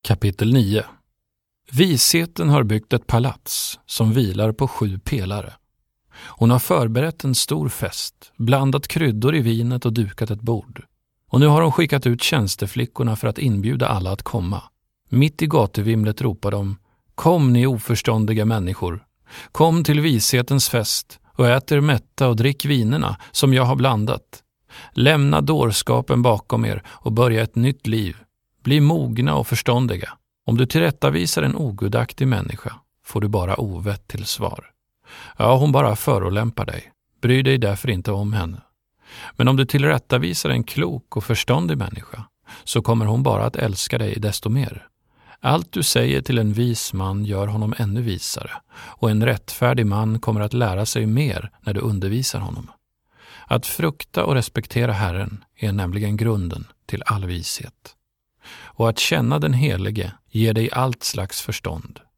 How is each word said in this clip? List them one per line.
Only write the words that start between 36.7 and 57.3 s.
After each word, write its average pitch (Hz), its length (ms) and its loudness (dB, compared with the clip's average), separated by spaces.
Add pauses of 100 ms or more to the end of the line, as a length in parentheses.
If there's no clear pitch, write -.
Bry 127 200 2
dig 135 160 2
därför 104 320 -2
inte 101 220 -4
om 101 200 -2
henne. 90 280 -6 (760)
Men 123 120 2
om 135 80 4
du 139 80 2
tillrättavisar 143 840 0
en 120 140 0
klok 156 520 -6
och 107 80 -4
förståndig 147 540 0
människa 104 460 -10 (400)
så - 180 -2
kommer 113 240 2
hon 113 160 2
bara 110 220 0
att 117 120 -4
älska 113 420 -4
dig 104 220 -4
desto 104 280 -4
mer. 120 380 -2 (540)
Allt 156 320 0
du 180 100 -4
säger 135 380 0
till 131 180 -2
en 107 140 2
vis 117 400 -2
man 95 320 -4
gör 101 220 -2
honom 107 320 -2
ännu 110 240 -2
visare, - 480 -6 (240)
och - 360 -4
en 107 140 2
rättfärdig 123 600 0
man 110 340 0
kommer 107 200 -2
att 104 120 -4
lära 107 340 0
sig 110 200 -2
mer 113 440 0 (100)
när 104 140 -4
du - 60 -2
undervisar 104 600 -2
honom. 85 300 -10 (760)
Att 127 200 -2
frukta - 580 -4
och - 100 0
respektera 120 580 -2
Herren 98 520 -4 (120)
är 104 160 -2
nämligen 101 440 -2
grunden 104 500 -2 (200)
till - 200 -8
all 101 180 -2
vishet. - 680 -10 (560)